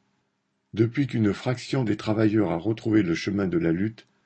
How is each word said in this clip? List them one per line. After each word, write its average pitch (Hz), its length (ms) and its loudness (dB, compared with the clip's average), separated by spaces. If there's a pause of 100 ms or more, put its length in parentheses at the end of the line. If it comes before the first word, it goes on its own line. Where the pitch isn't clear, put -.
(760)
Depuis 117 320 0
qu'une 110 260 2
fraction 127 520 -4
des 104 120 0
travailleurs 107 540 2
a 82 60 0
retrouvé 107 460 0
le 82 120 0
chemin 98 320 -2
de 87 120 0
la 82 140 2
lutte, 101 340 -4 (200)